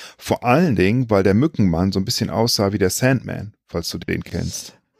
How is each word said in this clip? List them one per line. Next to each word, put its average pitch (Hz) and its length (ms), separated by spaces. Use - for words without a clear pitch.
Vor - 260
allen 135 300
Dingen, 110 340
weil 98 140
der 98 120
Mückenmann 98 580
so 98 80
ein 95 40
bisschen - 260
aussah 107 420
wie 101 60
der 92 120
Sandman, 104 640
falls 85 220
du 90 80
den 87 260
kennst. - 520